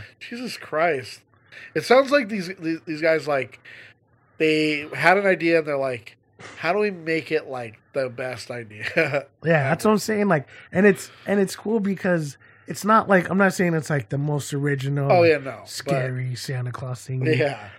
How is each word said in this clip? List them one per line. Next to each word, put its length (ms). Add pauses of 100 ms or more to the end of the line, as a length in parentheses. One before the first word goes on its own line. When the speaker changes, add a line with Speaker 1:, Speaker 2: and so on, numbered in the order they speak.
(180)
Speaker 1:
Jesus 380
Christ. 640 (540)
It 100
sounds 260
like 180
these, 200 (100)
these, 260
these 160
guys, 280
like, 320 (760)
they 560
had 240
an 80
idea 320
and 80
they're 120
like, 380 (420)
"How 140
do 80
we 100
make 420
it, 160
like, 320 (120)
the 160
best 420
idea?" 840
<laughs> 120
Speaker 2:
Yeah, 260
that's 140
what 80
I'm 60
saying. 300
Like, 180 (240)
and 140
it's, 260 (160)
and 140
it's 160
cool 240
because 560 (300)
it's 180
not 240
like, 220
I'm 80
not 160
saying 200
it's, 160
like, 200
the 80
most 340
original 580
Speaker 1:
Oh, 120
yeah, 160
no, 220
but 80
Speaker 2:
scary 680
Santa 380
Claus 320
thing. 200
Speaker 1:
Yeah. 540